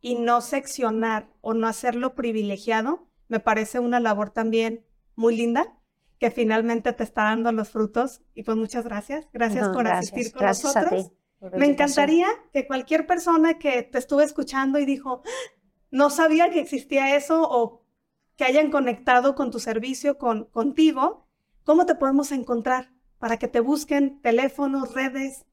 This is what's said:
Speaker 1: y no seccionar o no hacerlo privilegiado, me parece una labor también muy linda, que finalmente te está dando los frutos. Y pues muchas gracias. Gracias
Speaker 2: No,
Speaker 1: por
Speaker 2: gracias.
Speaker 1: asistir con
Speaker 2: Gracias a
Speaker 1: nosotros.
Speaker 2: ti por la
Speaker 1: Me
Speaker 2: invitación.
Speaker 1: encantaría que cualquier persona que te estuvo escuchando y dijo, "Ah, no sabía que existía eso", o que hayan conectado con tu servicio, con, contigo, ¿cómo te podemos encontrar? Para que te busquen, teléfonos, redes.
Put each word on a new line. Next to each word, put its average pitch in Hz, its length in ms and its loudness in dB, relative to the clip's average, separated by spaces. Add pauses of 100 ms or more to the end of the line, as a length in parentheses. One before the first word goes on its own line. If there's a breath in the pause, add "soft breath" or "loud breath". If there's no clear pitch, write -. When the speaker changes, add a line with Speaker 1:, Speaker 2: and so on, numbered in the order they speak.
Speaker 1:
y 240 140 -4
no 240 260 2
seccionar 226 880 -4 (120)
o 220 140 -4
no 226 120 0
hacerlo 247 480 -4
privilegiado, 220 920 -4 (220)
me 226 120 -2
parece 220 400 -2
una 240 200 0
labor 208 300 -2
también 226 540 -2 (300)
muy 226 220 2
linda, 233 400 -2 (420)
que 233 120 0
finalmente 233 640 0
te - 100 -6
está 220 220 -2
dando 220 280 0
los 220 180 -4
frutos. 226 520 -2 (120)
Y 220 100 -16
pues 220 120 -2
muchas 226 280 -4
gracias. 240 480 -8
Gracias 226 360 0
Speaker 2:
No, 190 60 -2
Speaker 1:
por 247 100 0
Speaker 2:
gracias. 180 280 -2
Speaker 1:
asistir 226 200 -6
con - 100 -8
Speaker 2:
Gracias 247 340 2
a 220 60 4
Speaker 1:
nosotros. 233 260 0
Speaker 2:
ti - 80 -20 (240)
por 190 120 -16
la 185 60 -4
Speaker 1:
Me 285 80 4
Speaker 2:
invitación. 285 380 2
Speaker 1:
encantaría 330 220 4 (260)
que 269 140 -2
cualquier 277 400 -2
persona 330 520 2
que 262 240 -2
te - 160 -4
estuvo 277 220 0
escuchando 277 580 0
y 285 80 2
dijo, 269 400 -4
"Ah, - 20 -12 (640 loud breath)
no 277 200 4
sabía 320 400 4
que 349 100 0
existía 277 560 -2
eso", 320 260 2
o 240 400 -2 (540)
que 285 80 -4
hayan 285 260 4
conectado 254 640 2
con 269 160 -4
tu 233 100 -8
servicio, 262 580 -4
con, 226 280 -2
contigo, 285 800 0 (380)
¿cómo 330 220 6
te 349 100 2
podemos 277 360 0
encontrar? 254 580 -2 (280)
Para 226 180 -4
que 240 120 -6
te 240 120 0
busquen, 285 600 0
teléfonos, 269 720 0
redes. 269 580 -6